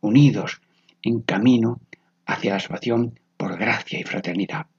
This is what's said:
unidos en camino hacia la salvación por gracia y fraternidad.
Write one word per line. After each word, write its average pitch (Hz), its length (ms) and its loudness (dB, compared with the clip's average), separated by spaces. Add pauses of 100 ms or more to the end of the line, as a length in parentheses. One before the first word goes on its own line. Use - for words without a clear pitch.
unidos 110 600 4 (400)
en 117 200 -2
camino 117 600 2 (440)
hacia - 280 -2
la 95 60 -2
salvación 117 600 -4 (160)
por 92 220 -6
gracia 113 420 -4
y - 40 -10
fraternidad. - 640 -6 (120)